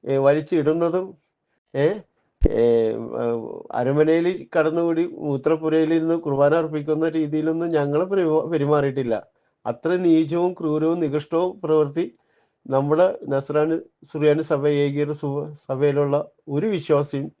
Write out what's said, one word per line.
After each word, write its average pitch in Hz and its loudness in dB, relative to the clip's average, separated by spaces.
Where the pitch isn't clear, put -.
ഏ, 135 -2
വലിച്ചിടുന്നതും, 156 2
ഏ, 139 0
ഏ, - 2
ആ, 120 -4
അരമനയിൽ 156 2
കടന്നുകൂടി 165 0
മൂത്രപ്പുരയിൽ 156 0
ഇരുന്ന് 165 0
കുർബാന 143 4
അർപ്പിക്കുന്ന 156 -2
രീതിയിലൊന്നും 160 -2
ഞങ്ങൾ 147 0
പെരുമാ-, 180 0
പെരുമാറിയിട്ടില്ല. 139 0
അത്ര 120 -4
നീചവും 170 2
ക്രൂരവും 160 -2
നികൃഷ്ടവും 165 -2
പ്രവൃത്തി 156 0
നമ്മുടെ 143 2
നസ്രാണി 151 0
സുറിയാനി 151 2
സഭ, 147 0
ഏകീകൃത 147 -2
സു-, 147 -4
സഭയിലുള്ള 139 2
ഒരു 151 -2
വിശ്വാസിയും 147 0